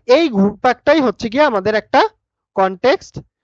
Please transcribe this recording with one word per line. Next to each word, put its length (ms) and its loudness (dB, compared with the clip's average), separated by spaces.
এই 240 2
ঘুরপাকটাই 720 0
হচ্ছে 280 -4
গিয়ে 140 0
আমাদের 320 -2
একটা 260 0
কনটেক্সট 640 -2